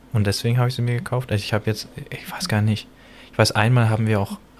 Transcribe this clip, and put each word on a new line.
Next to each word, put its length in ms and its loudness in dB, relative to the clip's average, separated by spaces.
Und 140 2
deswegen 320 0
habe 100 4
ich 60 -2
sie 80 -4
mir 140 0
gekauft. 340 -4
Also 140 0
ich 100 -6
habe 120 0
jetzt, 200 -4
ich 220 -14
weiß 160 -8
gar 120 2
nicht, 280 0
ich 80 -20
weiß, 140 4
einmal 360 4
haben 200 0
wir 100 2
auch 200 -4